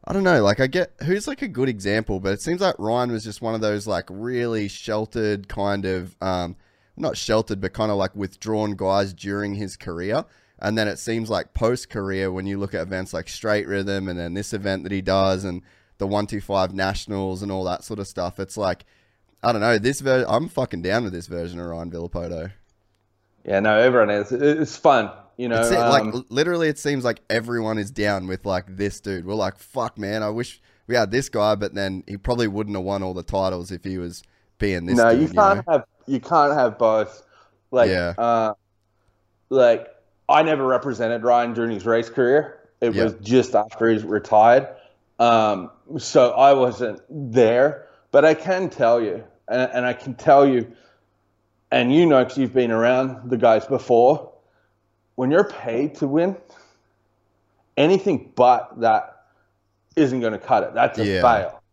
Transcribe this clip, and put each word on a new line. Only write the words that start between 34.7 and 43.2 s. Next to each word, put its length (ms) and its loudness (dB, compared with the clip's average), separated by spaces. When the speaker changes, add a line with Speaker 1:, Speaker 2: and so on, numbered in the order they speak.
Speaker 1:
this 100 2
Speaker 2:
No, 140 6
Speaker 1:
dude, 100 4
Speaker 2:
you 80 0
Speaker 1:
you 40 -12
Speaker 2:
can't 320 4
Speaker 1:
know? 60 -2
Speaker 2:
have, 120 2
you 140 -4
can't 340 2
have 240 0
both. 460 0
Like, 180 4
Speaker 1:
Yeah. 280 -2
Speaker 2:
uh, 360 0
like, 380 4
I 160 6
never 220 0
represented 580 -2
Ryan 300 2
during 180 -2
his 140 -6
race 240 2
career. 500 0
It 120 0
Speaker 1:
Yeah. 120 2
Speaker 2:
was 160 -2